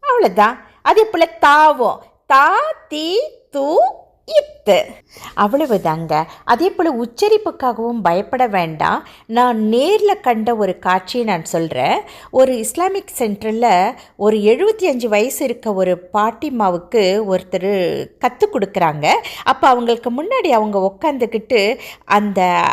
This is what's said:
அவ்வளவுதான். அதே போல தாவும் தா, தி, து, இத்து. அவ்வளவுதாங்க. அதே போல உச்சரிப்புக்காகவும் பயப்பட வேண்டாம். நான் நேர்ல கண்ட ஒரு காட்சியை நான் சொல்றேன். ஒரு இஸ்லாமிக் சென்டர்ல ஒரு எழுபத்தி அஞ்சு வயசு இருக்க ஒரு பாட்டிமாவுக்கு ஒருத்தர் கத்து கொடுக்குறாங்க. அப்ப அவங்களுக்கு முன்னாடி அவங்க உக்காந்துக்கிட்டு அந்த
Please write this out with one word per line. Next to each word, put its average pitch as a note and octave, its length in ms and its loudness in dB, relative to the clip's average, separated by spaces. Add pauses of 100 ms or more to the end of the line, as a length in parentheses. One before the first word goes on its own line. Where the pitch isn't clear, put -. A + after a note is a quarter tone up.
அவ்வளவுதான். B3 600 2 (220)
அதே F#4 220 4
போல E4 360 -2
தாவும் C#4+ 580 4 (280)
தா, C#4+ 300 4 (320)
தி, D#4+ 320 -4 (320)
து, C#4+ 220 -2 (520)
இத்து. C#5+ 580 0 (520)
அவ்வளவுதாங்க. E3+ 880 -2 (200)
அதே C#4 260 0
போல E4+ 260 -2
உச்சரிப்புக்காகவும் A#3+ 1040 -2
பயப்பட G3+ 440 0
வேண்டாம். E3+ 600 -2 (200)
நான் A#3+ 320 0
நேர்ல F4+ 600 0
கண்ட A3+ 360 0
ஒரு G3 220 -2
காட்சியை F#3+ 480 -2
நான் F3 180 -2
சொல்றேன். E3 560 -2 (300)
ஒரு C4 280 2
இஸ்லாமிக் F#4 600 -4
சென்டர்ல A3 760 0 (220)
ஒரு G#3+ 200 0
எழுபத்தி C#4 480 2
அஞ்சு B3 240 -2
வயசு G#3+ 360 0
இருக்க A#3 300 -4
ஒரு F3+ 380 -2
பாட்டிமாவுக்கு G#3 1160 -2
ஒருத்தர் F3+ 760 -2 (140)
கத்து B3 220 -2 (100)
கொடுக்குறாங்க. E3+ 600 0 (320)
அப்ப C4+ 240 2
அவங்களுக்கு A#3+ 540 0
முன்னாடி A4 260 -2
அவங்க G#3 460 0
உக்காந்துக்கிட்டு A3+ 840 -2 (260)
அந்த F#3+ 680 2